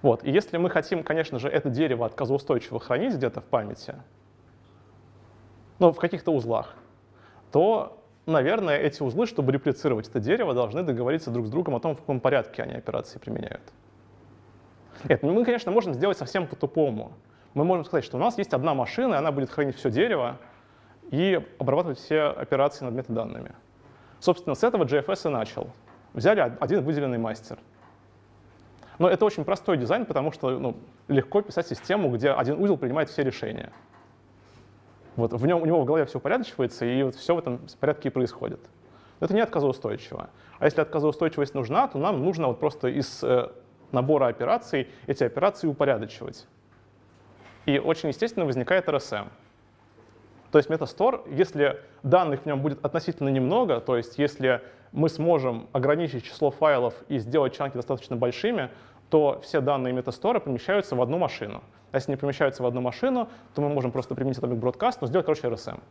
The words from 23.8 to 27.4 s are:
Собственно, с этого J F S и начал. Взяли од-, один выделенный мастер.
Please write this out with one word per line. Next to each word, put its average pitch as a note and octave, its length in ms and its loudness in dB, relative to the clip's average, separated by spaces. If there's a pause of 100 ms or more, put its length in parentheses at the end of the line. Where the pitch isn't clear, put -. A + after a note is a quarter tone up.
Собственно, F3+ 340 2
с - 80 -2
этого A3+ 220 4
J C3+ 140 2
F C3 100 -2
S F#3 180 -2
и - 20 0
начал. A#2 420 -4 (420)
Взяли F#3+ 280 4
од-, A#2+ 200 0
один E3 240 2
выделенный C#3 340 0
мастер. A2 400 -6 (1400)